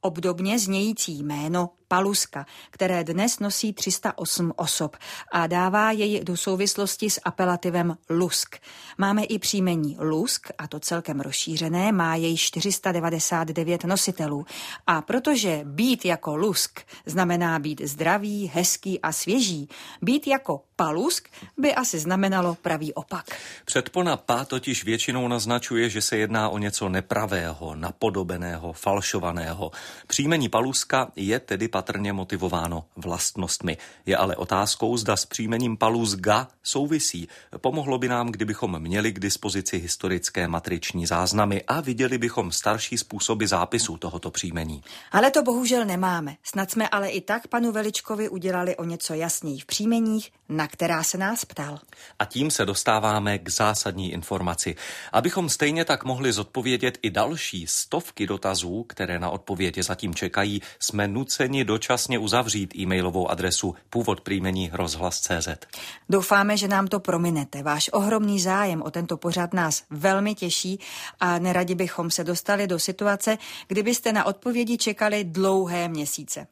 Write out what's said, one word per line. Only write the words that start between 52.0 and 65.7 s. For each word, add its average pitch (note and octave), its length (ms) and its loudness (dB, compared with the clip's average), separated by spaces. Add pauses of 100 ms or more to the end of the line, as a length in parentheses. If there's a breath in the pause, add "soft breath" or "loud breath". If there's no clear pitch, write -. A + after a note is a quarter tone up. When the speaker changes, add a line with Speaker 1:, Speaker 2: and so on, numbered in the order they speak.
Speaker 2:
A G#2 60 0
tím C#3+ 260 0
se G#2+ 140 2
dostáváme G#2 720 2
k F2 120 -6
zásadní F#2+ 640 0
informaci. F2 640 -2 (360 loud breath)
Abychom E3+ 380 2
stejně D#3 360 2
tak - 200 0
mohli C3 280 0
zodpovědět B2 680 0
i A2 80 0
další G2+ 580 -2
stovky - 600 -2
dotazů, F#2+ 560 -2
které F2+ 360 -4
na F2 100 -2
odpověď F#2+ 480 -2
zatím F#2 380 -4
čekají, G2+ 460 0 (180 loud breath)
jsme G#2 280 0
nuceni C3 560 0
dočasně A2+ 560 0
uzavřít A2 560 0
e-mailovou F2+ 540 0
adresu F2+ 460 0 (140 loud breath)
původ A2 320 0
příjmení F#2+ 520 0
rozhlas F2 460 -2
C E2+ 220 0
Z. - 180 -4 (500 loud breath)